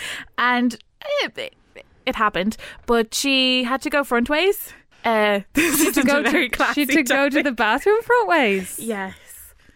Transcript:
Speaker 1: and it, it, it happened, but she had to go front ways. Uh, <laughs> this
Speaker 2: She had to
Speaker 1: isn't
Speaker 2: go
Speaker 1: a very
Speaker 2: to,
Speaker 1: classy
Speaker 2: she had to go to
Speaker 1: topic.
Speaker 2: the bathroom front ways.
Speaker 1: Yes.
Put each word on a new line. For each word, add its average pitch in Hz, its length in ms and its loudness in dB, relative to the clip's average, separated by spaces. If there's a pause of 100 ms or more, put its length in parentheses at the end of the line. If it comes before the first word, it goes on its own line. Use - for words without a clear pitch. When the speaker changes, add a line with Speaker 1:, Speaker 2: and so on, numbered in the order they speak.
(360)
Speaker 1:
and 247 380 0 (480)
it, - 160 -8
it, - 160 -12 (500)
it 254 120 -4
happened, 214 420 -2 (260)
but 233 300 0
she 254 500 2
had 262 180 -4
to 302 60 -4
go 285 160 0
front 240 240 0
ways. 349 460 -2 (300)
Uh, 214 420 2
<laughs> - 80 -20
this 302 240 0
Speaker 2:
She 311 60 4
had 330 100 0
to 285 60 2
Speaker 1:
isn't 262 60 2
Speaker 2:
go 285 120 4
Speaker 1:
a 196 120 0
very 302 180 0
Speaker 2:
to, - 80 -8
Speaker 1:
classy 254 180 0
Speaker 2:
she 285 60 0
had 285 260 2
to 262 80 2
go 277 140 2
to - 20 -4
Speaker 1:
topic. 302 140 0
Speaker 2:
the 277 80 -2
bathroom 269 500 2
front 466 260 2
ways. 208 520 0
Speaker 1:
Yes. 196 340 -8 (600)